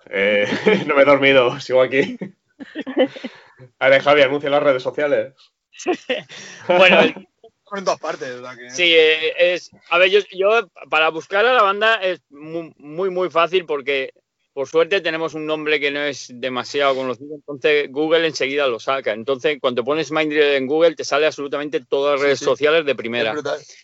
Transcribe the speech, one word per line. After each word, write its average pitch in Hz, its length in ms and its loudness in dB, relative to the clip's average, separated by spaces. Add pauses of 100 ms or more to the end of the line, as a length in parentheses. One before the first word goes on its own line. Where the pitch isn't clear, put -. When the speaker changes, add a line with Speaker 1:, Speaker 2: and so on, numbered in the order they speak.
(100)
Speaker 1:
eh, 104 360 2
<laughs> - 400 0
no 147 80 -2
me 139 80 6
he 135 40 6
dormido, 135 540 4
sigo 127 220 2
aquí. 135 340 0 (1600)
A 131 100 2
ver, 135 140 6
Javi, 143 200 4
anuncia 143 280 -2
las 147 120 2
redes 131 200 2
sociales. 131 520 -2 (380)
Speaker 2:
<laughs> - 960 -10
Bueno, 180 320 6
el 160 80 4 (580)
Speaker 3:
Estamos 202 120 -12
en 190 80 -12
todas 156 140 -2
partes, 151 360 -8
o 123 60 -16
sea 123 140 -16
que 123 140 -20
Speaker 2:
Sí, 170 240 2
eh, 160 600 4
es, - 160 -10 (200)
a 165 80 2
ver, 185 120 4
yo, 202 100 4 (100)
yo 196 380 0 (220)
para 160 180 2
buscar 175 380 -2
a 254 80 2
la 240 80 4
banda 202 340 2
es 185 320 -4
mu-, 160 480 -12
muy, 156 340 -6
muy 180 200 -4
fácil 170 360 0
porque, 139 460 -4 (400)
por 135 160 -6
suerte, 165 320 2
tenemos 160 340 -4
un 156 120 -8
nombre 151 340 -2
que 143 100 -2
no 143 120 -4
es 143 280 -8
demasiado 127 640 -2
conocido, 131 400 -6
entonces 147 560 -2
Google 160 360 0
enseguida 139 420 -2
lo 113 100 -4
saca. 135 340 -4
Entonces, 135 480 -4
cuando 123 220 -2
pones 147 300 -4
Mind 156 180 -2
Driller 147 260 2
en 131 100 -2
Google, 160 280 2
te - 100 -10
sale 147 220 0
absolutamente 143 580 -6
todas 143 280 0
las 135 80 0
Speaker 3:
Sí, 143 60 2
Speaker 2:
redes 135 140 2
Speaker 3:
sí. 143 40 -10
Speaker 2:
sociales 147 400 2
de 135 80 0
Speaker 3:
Es 117 60 -4
Speaker 2:
primera. 113 340 -4
Speaker 3:
brutal. 143 260 -6 (260)